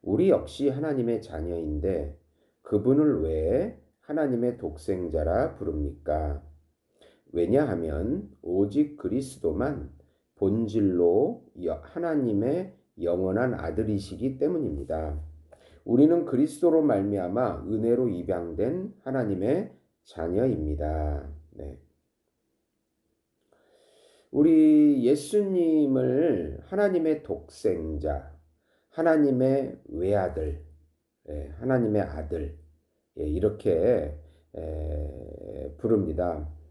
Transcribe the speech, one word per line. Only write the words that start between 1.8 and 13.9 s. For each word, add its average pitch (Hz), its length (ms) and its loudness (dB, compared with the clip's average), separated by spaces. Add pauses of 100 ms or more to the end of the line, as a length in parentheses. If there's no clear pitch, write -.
그분을 123 580 2
왜 82 580 0 (200)
하나님의 127 580 -2
독생자라 82 1000 -2
부릅니까? 76 840 -4 (920)
왜냐하면 95 1000 0 (100)
오직 101 560 0
그리스도만 117 960 -4 (460)
본질로 101 1080 2 (200)
여-, 76 180 -4
하나님의 151 920 -2 (280)
영원한 95 500 0
아들이시기 104 840 -4